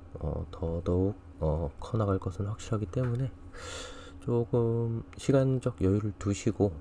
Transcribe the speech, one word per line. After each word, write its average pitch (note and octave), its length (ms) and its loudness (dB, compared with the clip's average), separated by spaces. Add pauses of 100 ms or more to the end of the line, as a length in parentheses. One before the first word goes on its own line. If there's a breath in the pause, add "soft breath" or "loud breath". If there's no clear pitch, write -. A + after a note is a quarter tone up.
(200)
어, D2+ 320 -2
더더욱, F2 640 0 (240)
어, D#2 400 0
커나갈 G2+ 400 0
것은 G2 260 -4
확실하기 G#2+ 420 -4
때문에 B2+ 440 0 (880 loud breath)
조금 A#2 840 2 (140)
시간적 C3 640 4
여유를 G2+ 380 4
두시고 G2+ 600 2